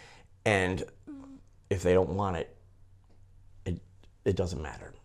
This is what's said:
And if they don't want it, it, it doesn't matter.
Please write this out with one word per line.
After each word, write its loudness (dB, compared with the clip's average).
And 2
if 0
they 6
don't 6
want -2
it, -8
it, -4
it 2
doesn't -2
matter. -12